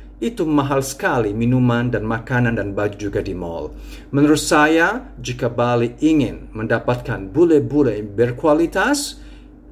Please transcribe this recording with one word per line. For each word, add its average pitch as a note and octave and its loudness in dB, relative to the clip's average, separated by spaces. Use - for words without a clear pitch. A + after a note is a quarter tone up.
itu A#3 -4
mahal C#3 2
sekali, B2 -2
minuman A#2+ 2
dan G#2+ -4
makanan A#2 0
dan G2 -4
baju G#2 -2
juga G2+ -4
di F#2+ -6
mall. E2+ -8
Menurut D3 4
saya, E3 2
jika B2 -4
Bali A#2+ 0
ingin C#3+ 0
mendapatkan A2+ -2
bule-bule C#3 4
yang G#2+ -8
berkualitas, E3 0